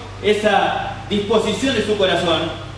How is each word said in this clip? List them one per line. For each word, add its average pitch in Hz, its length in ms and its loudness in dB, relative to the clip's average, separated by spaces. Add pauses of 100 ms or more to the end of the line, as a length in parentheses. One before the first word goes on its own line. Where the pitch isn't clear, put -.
(220)
esa - 880 2
disposición 208 640 0
de 214 100 0
su 208 140 0
corazón 170 440 2 (360)